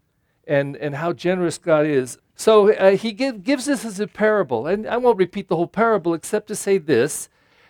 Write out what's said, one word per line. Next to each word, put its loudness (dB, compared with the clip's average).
and, -2
and -8
how -6
generous -4
God 2
is. -2
So, 4
uh, 4
he -6
give, -4
gives 0
this -2
as -10
a -4
parable, 0
and -4
I -2
won't 2
repeat -2
the 0
whole -2
parable 0
except -6
to -8
say 0
this, 0